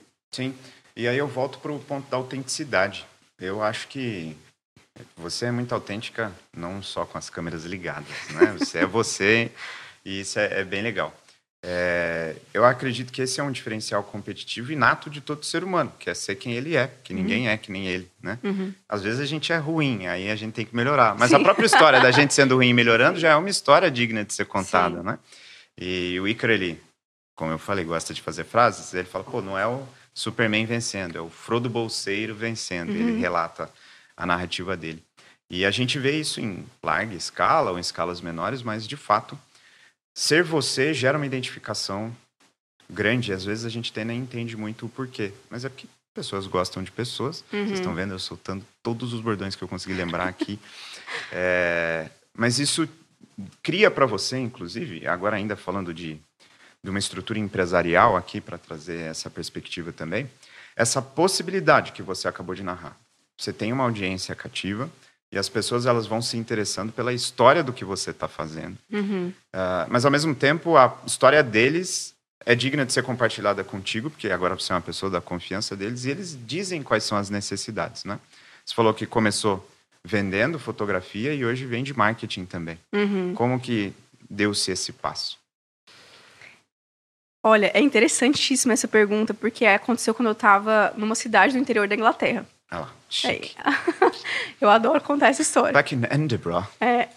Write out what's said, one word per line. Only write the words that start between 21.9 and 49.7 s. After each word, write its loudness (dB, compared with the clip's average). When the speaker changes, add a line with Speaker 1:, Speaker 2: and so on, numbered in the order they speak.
Speaker 1:
da 10
gente 6
sendo 8
ruim 6
e 6
melhorando 6
já 6
é 10
uma 2
história 6
digna 0
de -8
ser -2
contada, 2
Speaker 2:
Sim. -8
Speaker 1:
né? -4
E -4
o -2
Ícaro, 2
ele, -2
como -4
eu -4
falei, -4
gosta -4
de -12
fazer -8
frases, 0
ele -4
fala, -8
"Pô, -6
não -6
é -2
o -4
Superman 0
vencendo, -6
é -8
o -10
Frodo -4
Bolseiro -4
vencendo", -6
ele 0
Speaker 2:
Uhum. -2
Speaker 1:
relata -2
a -8
narrativa -2
dele. -12
E 0
a 4
gente -2
vê 0
isso -6
em -6
larga -2
escala 0
ou -2
em -6
escalas -6
menores, -6
mas, -8
de -10
fato, 0
ser 4
você 0
gera 2
uma -2
identificação -6
grande. 0
Às -4
vezes -6
a -6
gente -8
até -8
nem -6
entende -8
muito -8
o -8
porquê, -8
mas -12
é -6
porque -18
pessoas -6
gostam -2
de -8
pessoas. -8
Speaker 2:
Uhum. -2
Speaker 1:
Vocês -4
estão -4
vendo -6
eu -10
soltando -10
todos -4
os -8
bordões -4
que -12
eu -10
consegui -8